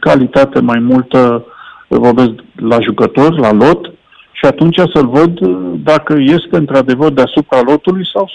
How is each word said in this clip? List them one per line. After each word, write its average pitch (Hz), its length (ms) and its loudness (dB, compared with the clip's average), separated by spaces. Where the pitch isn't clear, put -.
calitate 135 600 0
mai 120 180 0
multă, 123 680 0
vorbesc 120 420 2
la 117 260 -2
jucători, 127 600 0
la 113 120 2
lot, 131 400 2
și - 140 -6
atunci 160 340 2
să-l 143 140 2
văd 165 300 0
dacă 151 360 0
este 151 380 0
într-adevăr 139 560 0
deasupra 131 540 0
lotului 180 460 -2
sau 196 220 -4